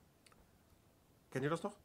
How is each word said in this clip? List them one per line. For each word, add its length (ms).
Kennt 120
ihr 60
das 140
noch? 100